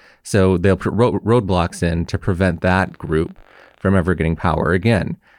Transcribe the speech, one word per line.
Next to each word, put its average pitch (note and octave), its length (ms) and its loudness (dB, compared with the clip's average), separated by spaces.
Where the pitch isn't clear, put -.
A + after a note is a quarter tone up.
So F#2+ 340 2
they'll F2+ 220 2
put F#2 160 -4
ro-, G2+ 260 2
roadblocks F#2+ 640 0
in E2+ 240 0
to - 100 -8
prevent F2+ 460 -2
that F#2 340 0
group D#2+ 400 -4
from G2 160 2
ever F2+ 200 2
getting D#2+ 220 0
power E2 360 0
again. G2+ 460 0